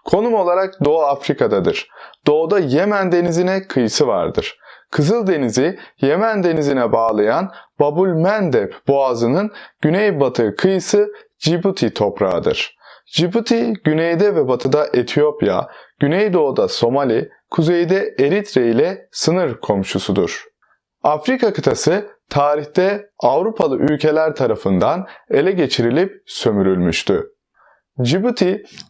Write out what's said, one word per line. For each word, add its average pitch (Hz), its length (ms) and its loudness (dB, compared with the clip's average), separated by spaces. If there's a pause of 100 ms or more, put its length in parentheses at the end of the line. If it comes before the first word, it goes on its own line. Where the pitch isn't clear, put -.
Konum 226 300 0
olarak 185 500 0
Doğu 156 180 2
Afrika'dadır. 107 840 0 (380)
Doğuda 160 320 2
Yemen 185 540 0
Denizi'ne 175 500 0
kıyısı 131 440 0
vardır. 87 520 -2 (320)
Kızıldeniz'i 156 880 0 (220)
Yemen 196 420 2
Denizi'ne 143 500 0
bağlayan 113 600 2 (280)
Babul 151 280 0
Mendeb 170 640 0 (160)
Boğazı'nın 135 640 0 (280)
güneybatı 151 760 0
kıyısı 190 520 2 (320)
Djibouti 175 540 -2
toprağıdır. - 840 -2 (380)
Djibouti, 226 580 0 (120)
güneyde 170 500 2
ve 143 140 2
batıda 135 460 0
Etiyopya, 123 760 0 (320)
güneydoğuda 147 680 0
Somali, 120 600 0 (200)
kuzeyde 175 680 0
Eritre 143 480 0
ile 147 460 0
sınır 160 480 -2
komşusudur. 95 840 -2 (580)
Afrika 214 500 0
kıtası 165 540 0 (240)
tarihte 151 880 -2
Avrupalı 160 600 0
ülkeler 151 560 0
tarafından 113 720 0 (240)
ele 165 220 2
geçirilip 151 760 0
sömürülmüştü. 95 1000 0 (800)
Djibouti, 190 600 0 (260)